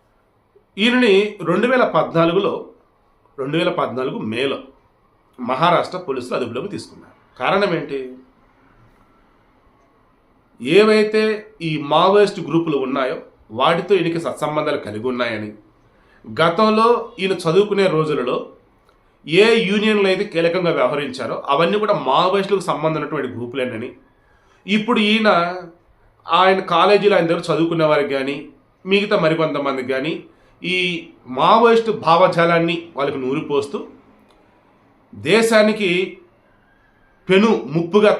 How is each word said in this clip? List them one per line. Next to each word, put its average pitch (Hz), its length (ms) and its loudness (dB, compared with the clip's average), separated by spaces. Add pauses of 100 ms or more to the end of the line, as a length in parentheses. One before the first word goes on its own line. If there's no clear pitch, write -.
(840)
ఈయనని 240 300 4 (380)
రెండు 208 220 0
వేల 247 120 4 (100)
పద్నాలుగులో, 170 580 0 (880)
రెండు 143 200 -4
వేల 175 180 0
పద్నాలుగు 139 400 -4 (140)
మేలో 123 260 -4 (920)
మహారాష్ట్ర 160 580 0
పోలీసులు 127 300 -6
అదుపులోకి 127 360 -8
తీసుకున్నారు. - 400 -18 (260)
కారణం 180 380 0
ఏంటి? 139 220 -8 (2750)
ఏవైతే 214 440 4 (460)
ఈ - 20 -2 (240)
మావోయిస్ట్ 190 540 4
గ్రూపులు 160 300 0 (100)
ఉన్నాయో 135 280 -2 (420)
వాటితో 170 380 2
ఈయనకి 165 260 -2
సత్సంబంధాలు 147 640 -4
కలిగి 107 240 -8
ఉన్నాయని, 113 400 -4 (920)
గతంలో 214 480 2 (340)
ఈయన 190 120 -2 (100)
చదువుకునే 196 500 2
రోజులలో 147 420 -2 (1080)
ఏ - 20 8 (220)
యూనియన్లు 208 420 2
అయితే 175 140 0 (100)
కీలకంగా 170 440 0
వ్యవహరించారో 131 600 -2 (160)
అవన్నీ 170 300 2
కూడా 208 120 0 (140)
మావోయిస్టులకు 185 600 0
సంబంధించినటువంటి 151 640 -4
గ్రూపులేనని, 120 540 -8 (840)
ఇప్పుడు 220 240 0 (120)
ఈయన 220 180 2 (1120)
ఆయన 190 180 4 (140)
కాలేజీలో 196 440 4
ఆయన 170 120 2
దగ్గర 170 200 -2
చదువుకునే 160 420 0
వారికి 139 260 0
కానీ 143 200 -4 (480)
మిగతా 202 300 0 (100)
మరికొంతమందికి 139 720 -2
కానీ 143 180 -4 (640)
ఈ - 20 -2 (640)
మావోయిస్ట్ 226 520 4 (140)
భావజాలాన్ని 170 720 2 (180)
వాళ్ళకు 143 280 -4
నూరిపోస్తూ 143 540 -4 (1500)
దేశానికి 214 580 4 (1400)
పెను 208 220 4 (240)
ముప్పుగా 190 440 4